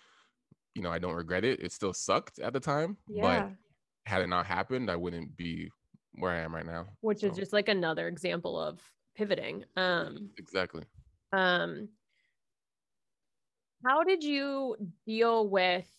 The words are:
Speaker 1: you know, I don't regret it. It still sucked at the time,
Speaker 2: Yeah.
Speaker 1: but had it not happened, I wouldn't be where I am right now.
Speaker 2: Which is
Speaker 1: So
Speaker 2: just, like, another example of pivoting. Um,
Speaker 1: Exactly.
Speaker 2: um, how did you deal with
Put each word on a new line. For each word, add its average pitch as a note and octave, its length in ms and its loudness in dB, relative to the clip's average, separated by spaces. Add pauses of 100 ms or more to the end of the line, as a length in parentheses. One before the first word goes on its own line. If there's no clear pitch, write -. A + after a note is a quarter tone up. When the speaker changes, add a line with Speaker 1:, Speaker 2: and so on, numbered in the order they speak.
(760)
Speaker 1:
you G#2+ 60 -6
know, F2 100 -2
I E2+ 80 0
don't F2 160 -2
regret F2 300 0
it. B2+ 180 2
It F2 100 -6
still F#2+ 200 -2
sucked - 460 0
at A2+ 140 -4
the C3+ 80 0
time, D#3+ 360 -2 (100)
Speaker 2:
Yeah. G3+ 440 2
Speaker 1:
but - 20 -14 (520)
had F#2+ 160 2
it F2+ 60 2
not F2+ 200 2
happened, G2 440 -2
I F2 60 0
wouldn't E2+ 400 -6
be E2 340 -6 (420)
where F2+ 200 0
I E2+ 80 -2
am E2 140 -6
right E2 120 -6
now. - 220 -8 (120)
Speaker 2:
Which G#3+ 220 0
is F#3+ 120 0
Speaker 1:
So - 0 -
Speaker 2:
just, F#3+ 180 -6
like, G#3 140 2
another E3 400 0
example E3+ 520 -4
of D#3+ 220 -6 (340)
pivoting. F3+ 500 -2 (100)
Um, E3+ 600 0
Speaker 1:
Exactly. F2 460 -4 (500)
Speaker 2:
um, F3+ 560 2 (2000)
how C#4+ 180 6
did F4 200 4
you C#4 520 0 (300)
deal A3+ 420 4
with F#3 400 2 (120)